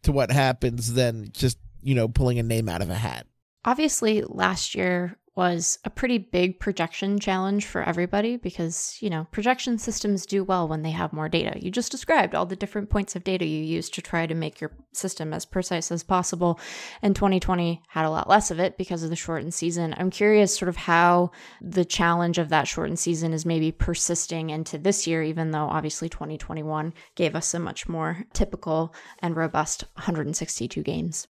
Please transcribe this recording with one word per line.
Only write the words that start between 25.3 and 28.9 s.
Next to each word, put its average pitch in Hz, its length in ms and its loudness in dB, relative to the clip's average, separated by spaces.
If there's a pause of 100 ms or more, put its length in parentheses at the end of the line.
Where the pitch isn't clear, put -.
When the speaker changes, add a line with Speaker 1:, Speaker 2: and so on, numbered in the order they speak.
Speaker 2:
though 151 120 0
obviously 156 460 -4
twenty 156 260 -8
twenty-one 156 560 -6 (220)
gave 156 200 2
us 160 200 -2
a 170 40 -2
much - 300 -6
more 165 360 -4 (100)
typical 165 600 0 (260)